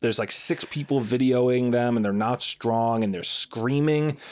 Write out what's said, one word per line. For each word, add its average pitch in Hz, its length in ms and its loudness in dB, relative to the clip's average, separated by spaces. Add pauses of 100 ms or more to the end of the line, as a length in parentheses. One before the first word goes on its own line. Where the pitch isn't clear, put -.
there's, 117 180 0
like, 107 120 -4
six - 340 -2
people 143 360 -2
videoing 127 680 2
them 120 260 2
and 110 80 2
they're 101 80 0
not 113 300 -2
strong 113 640 0
and 98 80 -2
they're 87 100 -6
screaming. 147 920 0 (140)